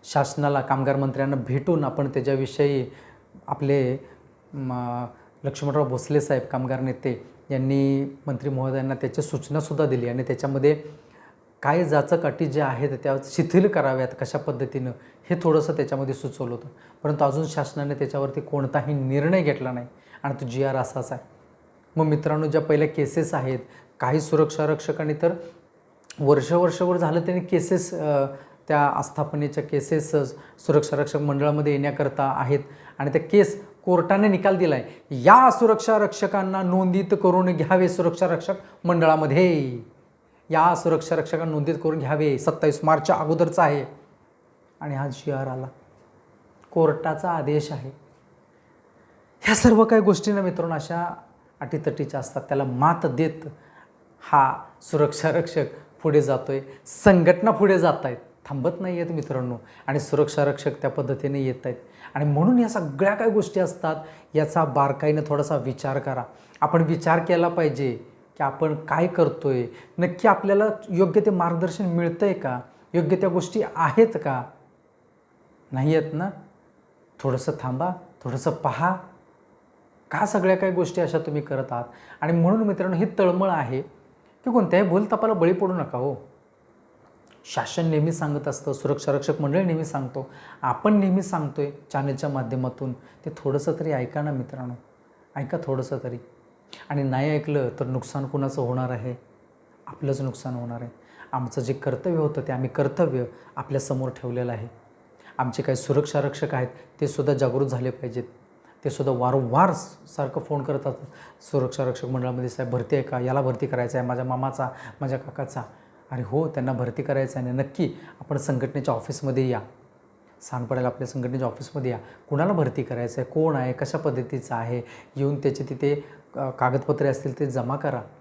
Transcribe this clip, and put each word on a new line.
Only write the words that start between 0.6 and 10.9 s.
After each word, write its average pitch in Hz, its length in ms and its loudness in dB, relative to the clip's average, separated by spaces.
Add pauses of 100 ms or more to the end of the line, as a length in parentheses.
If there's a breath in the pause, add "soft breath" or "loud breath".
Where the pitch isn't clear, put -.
कामगार 135 340 0
मंत्र्यांना 139 400 0
भेटून 135 480 0
आपण 135 260 -2
त्याच्याविषयी 135 760 0 (600 loud breath)
आपले, 139 500 0 (560 loud breath)
म, 123 520 -6 (380 loud breath)
लक्ष्मणराव 143 420 0
भोसले 135 360 0
साहेब, 139 220 0
कामगार 127 360 -4
नेते, 127 500 -4 (220 loud breath)
यांनी 139 680 0 (100)
मंत्री 139 220 -4
महोदयांना 131 460 -2
त्याच्या 135 280 -4
सूचनासुद्धा 151 640 -2
दिली 123 240 0
आणि 123 140 -4
त्याच्यामध्ये 139 600 2 (800 loud breath)